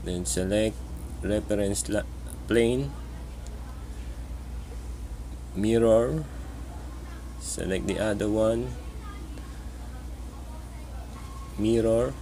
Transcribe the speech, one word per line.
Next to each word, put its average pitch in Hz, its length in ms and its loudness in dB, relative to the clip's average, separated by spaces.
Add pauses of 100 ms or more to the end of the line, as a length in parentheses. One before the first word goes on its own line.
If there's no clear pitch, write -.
then 90 220 -2
select 104 480 4 (480)
reference 101 680 2
la-, 101 200 0 (380)
plane, 120 420 6 (2750)
mirror, 117 720 8 (1120)
select 90 480 -2
the 92 140 0
other 104 280 2
one, 113 460 4 (2750)
mirror. 113 640 6